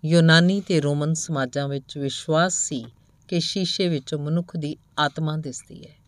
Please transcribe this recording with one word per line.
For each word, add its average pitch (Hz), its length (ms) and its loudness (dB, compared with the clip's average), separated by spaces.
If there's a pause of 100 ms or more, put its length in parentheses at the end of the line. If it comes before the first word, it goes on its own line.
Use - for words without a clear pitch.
ਯੂਨਾਨੀ 170 560 6
ਤੇ 170 200 2
ਰੋਮਨ 147 320 0
ਸਮਾਜਾਂ 139 540 -4
ਵਿੱਚ 139 300 -8
ਵਿਸ਼ਵਾਸ 156 560 0
ਸੀ 123 320 -6 (420)
ਕਿ 175 120 -2
ਸ਼ੀਸ਼ੇ 180 480 -2
ਵਿੱਚੋਂ 156 320 -4
ਮਨੁੱਖ 165 380 -4
ਦੀ 151 200 -6 (220)
ਆਤਮਾ 156 380 -2
ਦਿਸਦੀ - 460 -12
ਹੈ। - 120 -20 (120)